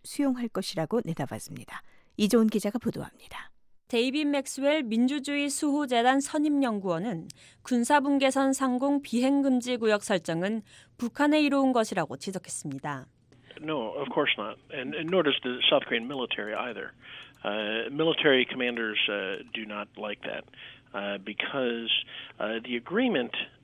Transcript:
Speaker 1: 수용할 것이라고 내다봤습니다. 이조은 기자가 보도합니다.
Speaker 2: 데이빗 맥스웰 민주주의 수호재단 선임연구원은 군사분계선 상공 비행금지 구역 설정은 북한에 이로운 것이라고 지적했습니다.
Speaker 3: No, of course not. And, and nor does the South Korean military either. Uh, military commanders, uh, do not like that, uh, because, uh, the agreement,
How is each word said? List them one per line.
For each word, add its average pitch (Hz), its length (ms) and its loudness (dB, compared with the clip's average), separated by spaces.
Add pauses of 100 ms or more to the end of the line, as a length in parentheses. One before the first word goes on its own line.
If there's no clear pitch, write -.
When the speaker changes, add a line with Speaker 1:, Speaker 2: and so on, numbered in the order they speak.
Speaker 1:
수용할 254 440 -2
것이라고 190 560 -2
내다봤습니다. - 760 -8 (360)
이조은 220 280 6
기자가 214 320 0
보도합니다. - 720 -8 (380)
Speaker 2:
데이빗 262 400 0
맥스웰 285 560 0
민주주의 269 680 2
수호재단 269 720 2
선임연구원은 220 1040 0 (360)
군사분계선 269 920 4
상공 269 500 2
비행금지 254 760 2
구역 214 260 2
설정은 185 580 -2 (340)
북한에 294 460 2
이로운 277 300 4
것이라고 208 440 0
지적했습니다. 143 920 -8 (540)
Speaker 3:
No, 151 380 -4
of 139 160 -4
course 147 240 2
not. 104 180 -6 (160)
And, 143 220 -6
and 160 160 -4
nor 180 140 4
does 135 180 4
the 123 160 -4 (100)
South 143 180 4
Korean 117 200 -2
military 117 480 -4
either. 107 400 -6 (480)
Uh, 107 480 -4
military 147 580 4
commanders, 117 480 -2 (140)
uh, 98 320 -4 (100)
do 110 140 -8
not 104 300 -8
like 104 260 -8
that, - 220 -8 (500)
uh, 101 300 -4
because, 117 680 -4 (480)
uh, 113 240 -4
the 123 140 -4
agreement, 170 560 0 (320)